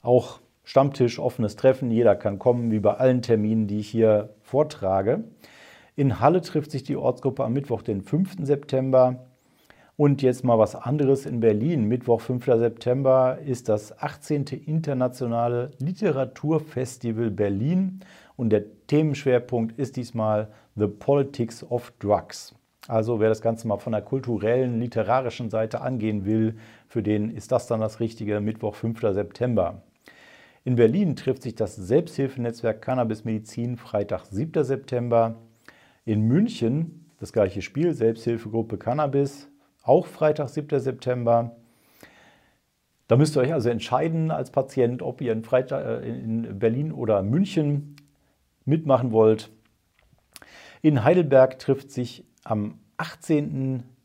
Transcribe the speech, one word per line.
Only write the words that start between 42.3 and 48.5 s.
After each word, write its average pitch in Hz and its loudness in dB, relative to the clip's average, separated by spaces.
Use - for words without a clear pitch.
Da 117 4
müsst 151 4
ihr 139 4
euch 127 0
also 120 0
entscheiden 160 -2
als 156 -6
Patient, 123 0
ob 127 -8
ihr 120 -2
in 110 -2
Freitag, 127 -2
äh, 117 -8
in 113 -6
Berlin 123 0
oder 110 0
München 147 0